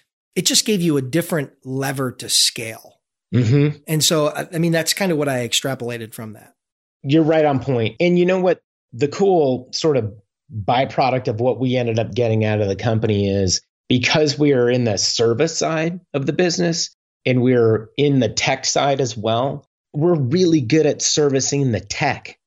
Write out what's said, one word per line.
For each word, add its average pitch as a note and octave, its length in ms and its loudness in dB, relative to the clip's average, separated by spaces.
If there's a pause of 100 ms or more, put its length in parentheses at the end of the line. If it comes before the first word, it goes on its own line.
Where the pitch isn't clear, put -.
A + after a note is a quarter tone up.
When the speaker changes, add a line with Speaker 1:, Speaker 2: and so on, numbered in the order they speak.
(340)
Speaker 1:
it F#3 100 -2
just - 220 0
gave G#3 140 2
you E3 160 2
a C3+ 60 0
different D3+ 500 -4 (120)
lever C3+ 480 -4
to A2 160 -16
scale. - 720 -4 (320)
Speaker 2:
Mm-hmm. C#3+ 440 2 (100)
Speaker 1:
And D#3 160 -2
so, D3+ 260 0
I, D3 260 -8
I E3 40 -4
mean, E3+ 140 0
that's D#3+ 200 -2
kind F#3+ 200 -2
of D3+ 60 0
what D3 100 -2
I B2+ 180 -2
extrapolated A#2+ 680 -6
from A2 180 -14
that. - 220 -20 (500)
Speaker 2:
You're D3 180 4
right D#3 220 4
on C#3 160 2
point. A2+ 400 -2
And F3 180 4
you F3 80 4
know F#3 140 2
what? F3+ 200 2 (320)
The B2+ 160 -2
cool C#3+ 640 2
sort D3+ 240 0
of A2 160 -2 (400)
byproduct B2+ 760 0
of A2 120 -4
what A#2+ 200 0
we B2+ 160 0
ended A#2 220 0
up A2+ 160 -4
getting A2 300 2
out G#2+ 160 0
of G#2 80 0
the G2 80 -2
company G#2+ 520 0
is G2 320 0 (280)
because B2+ 500 0
we D3 160 4
are B2 160 4
in B2+ 140 0
the G#2+ 140 0
service A#2 600 0
side D#3+ 420 -2 (140)
of C#3 120 -2
the D3+ 60 -2
business E3+ 640 -2 (300)
and B2+ 180 2
we're A#2 540 2
in C#3+ 240 2
the A2+ 80 0
tech - 360 -2
side C#3 360 0
as A2+ 160 -4
well, A#2 480 -2 (280)
we're E3 260 2
really D#3+ 420 2
good D3 260 2
at C3+ 160 -2
servicing C#3 720 0
the G2 80 -2
tech, - 680 -6